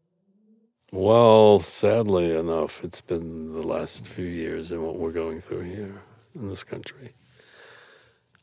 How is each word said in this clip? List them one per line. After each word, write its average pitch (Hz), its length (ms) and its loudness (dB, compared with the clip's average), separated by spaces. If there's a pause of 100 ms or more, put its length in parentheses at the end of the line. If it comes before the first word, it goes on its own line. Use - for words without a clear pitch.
(920)
Well, 107 680 8
sadly 98 760 0
enough, 82 480 -4
it's 85 180 -12
been 82 520 -10
the 80 100 -8
last 80 420 -8
few - 200 -12
years 82 460 -10
and 82 120 -8
what 80 140 -8
we're 82 160 -8
going 82 280 -8
through 90 200 -10
here 98 400 -14 (340)
in 117 140 -12
this 95 140 -10
country. - 500 -18 (1300)